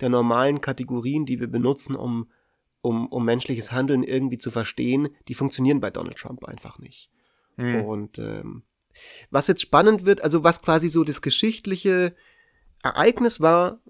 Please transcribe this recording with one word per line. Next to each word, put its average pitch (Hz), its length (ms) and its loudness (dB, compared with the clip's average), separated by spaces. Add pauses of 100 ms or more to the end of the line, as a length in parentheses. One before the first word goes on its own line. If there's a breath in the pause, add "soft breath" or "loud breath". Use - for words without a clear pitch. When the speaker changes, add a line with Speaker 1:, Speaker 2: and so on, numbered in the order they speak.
Speaker 1:
der 127 80 0
normalen 123 520 2
Kategorien, 131 640 -4
die 127 140 -4
wir 120 80 -4
benutzen, 127 480 -2
um, 117 340 -6 (520)
um, 117 260 -2
um 120 180 -4
menschliches 117 460 -2
Handeln 131 320 0
irgendwie 131 340 -2
zu 120 140 -8
verstehen, 127 580 -2 (180 soft breath)
die 123 60 -10
funktionieren 135 460 0
bei 104 100 -2
Donald 85 280 -10
Trump - 280 -14
einfach - 320 -18
nicht. - 320 -20 (480)
Speaker 2:
Hm. 120 260 -2
Speaker 1:
Und, 104 340 -8
ähm, 107 460 -10 (680 loud breath)
was - 180 0
jetzt 175 140 2
spannend 185 440 4
wird, 196 180 4
also 156 200 2
was 165 180 4
quasi 165 280 2
so 160 140 2
das 147 180 -4
geschichtliche 185 920 0 (680 soft breath)
Ereignis 226 600 2
war, 175 480 4